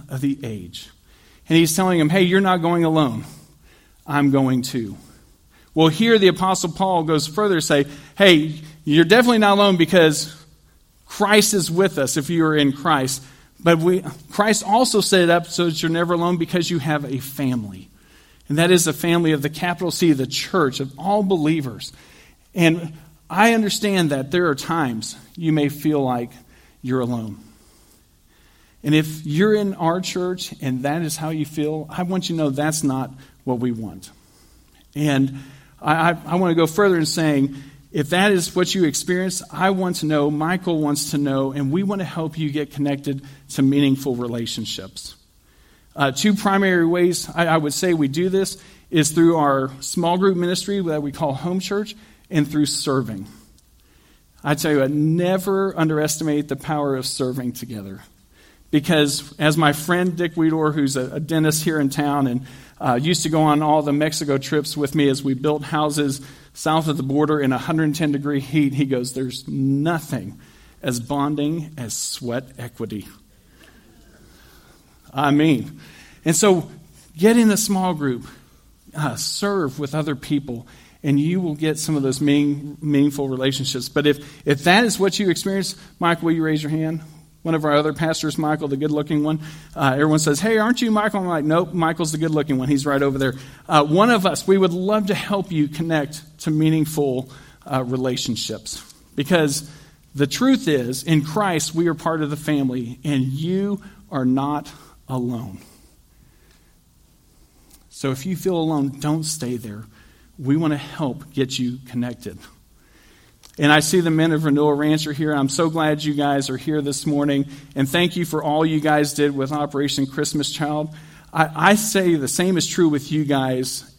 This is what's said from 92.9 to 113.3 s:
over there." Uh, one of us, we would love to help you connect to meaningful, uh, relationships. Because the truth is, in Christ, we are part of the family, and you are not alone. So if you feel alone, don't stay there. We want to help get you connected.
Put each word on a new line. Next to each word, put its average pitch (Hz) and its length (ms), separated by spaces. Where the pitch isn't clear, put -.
over 139 160
there." 131 160
Uh, 151 160
one 180 260
of 202 160
us, 160 200
we 190 100
would 190 160
love 190 360
to 180 60
help 196 360
you 151 160
connect 156 560
to 165 100
meaningful, 151 760
uh, 135 160
relationships. 123 960
Because 147 520
the 143 140
truth 254 400
is, 127 340
in 156 220
Christ, 175 500
we 170 140
are 160 60
part 160 280
of 147 80
the 147 60
family, 131 680
and 139 220
you 185 580
are 135 160
not 139 460
alone. 120 500
So 135 220
if 135 120
you 185 120
feel 180 200
alone, 147 440
don't 151 240
stay 127 320
there. 110 260
We 139 180
want 156 180
to 143 40
help - 540
get - 260
you 123 280
connected. 120 520